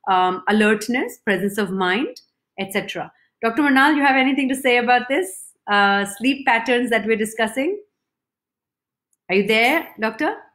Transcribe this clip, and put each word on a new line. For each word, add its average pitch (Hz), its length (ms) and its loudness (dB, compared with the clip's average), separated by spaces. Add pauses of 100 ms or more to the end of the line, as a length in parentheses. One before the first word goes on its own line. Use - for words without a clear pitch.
um, 185 400 0
alertness, 220 680 0
presence 196 380 -2
of 202 140 -4
mind, 190 480 -2 (400)
et 196 140 -8
cetera. 185 360 -6 (320)
Doctor 226 200 -2
Manal, 285 340 4
you 294 60 0
have 277 160 4
anything 269 320 0
to 262 60 0
say 254 220 2
about 240 300 2
this? 285 460 -6 (180)
Uh, 202 320 4
sleep 247 420 -4
patterns 240 440 2
that 220 160 0
we're 220 100 2
discussing? 226 640 -2 (1500)
Are 185 60 0
you 196 120 2
there, 240 400 2 (140)
Doctor? 302 340 -2 (200)